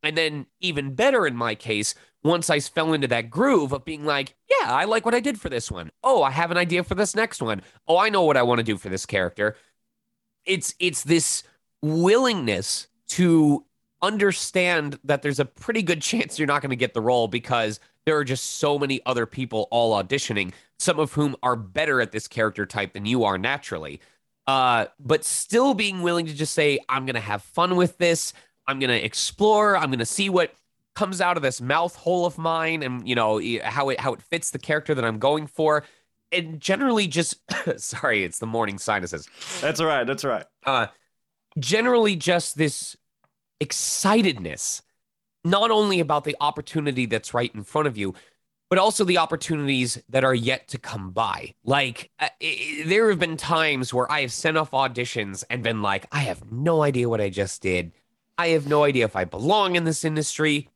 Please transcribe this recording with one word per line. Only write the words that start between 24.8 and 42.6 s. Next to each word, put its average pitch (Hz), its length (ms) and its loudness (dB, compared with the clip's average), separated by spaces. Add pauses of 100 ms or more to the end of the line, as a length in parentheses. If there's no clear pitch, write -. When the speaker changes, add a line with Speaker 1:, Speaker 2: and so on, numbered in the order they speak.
Speaker 1:
but 151 240 0
still 254 480 2
being 196 280 -4
willing 170 260 0
to 151 60 -8
just 151 200 -4
say, 147 340 2
"I'm 131 180 -2
gonna 123 140 -2
have 104 240 -6
fun 180 320 0
with 175 220 2
this. 170 340 0 (360)
I'm 135 120 -4
gonna 127 140 2
explore. 208 840 2
I'm 156 160 0
gonna 117 140 0
see 196 240 -2
what 175 240 2 (420)
comes 190 240 -2
out 180 160 2
of 156 80 -2
this 131 160 0
mouth 151 360 0
hole 175 300 0
of 170 120 -4
mine 160 460 -2
and, 127 240 -6
you 123 80 0
know, 110 200 4
y-, 107 280 -2
how 135 260 -2
it, 123 100 -2
how 120 140 -2
it - 80 -12
fits - 300 -6
the - 80 -8
character 151 360 -2
that 127 80 -2
I'm 110 160 -2
going 147 280 0
for." 151 360 0 (480)
And 160 280 -4
generally 220 480 2
just, 160 300 -2 (220)
<coughs> - 180 -4
sorry, 110 460 -2
it's 85 160 -6
the 113 80 -6
morning 110 300 -2
sinuses. 90 520 -4 (320)
Speaker 2:
That's 147 180 -2
all 160 80 2
right. 139 180 2
That's 135 200 -4
all 131 60 0
right. 107 140 -4 (200)
Speaker 1:
Uh, 123 220 0 (720)
generally 214 560 2
just 170 420 0
this - 400 -2 (640)